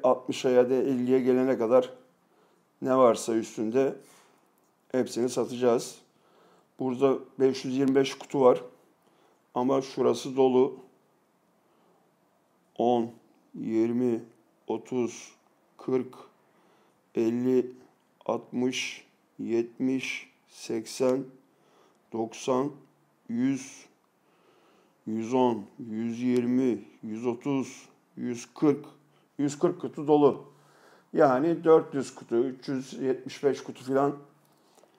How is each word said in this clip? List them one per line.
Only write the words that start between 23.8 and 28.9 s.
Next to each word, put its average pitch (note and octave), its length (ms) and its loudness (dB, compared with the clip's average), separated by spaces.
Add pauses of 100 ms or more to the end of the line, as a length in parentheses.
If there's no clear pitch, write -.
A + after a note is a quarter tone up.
yüz A2+ 280 -6
on, A#2+ 300 2 (140)
yüz A#2 420 -6
yirmi, B2 640 0 (180)
yüz A2+ 240 -8
otuz, B2+ 600 -6 (280)
yüz A#2+ 380 -10
kırk. C#3+ 300 2 (540)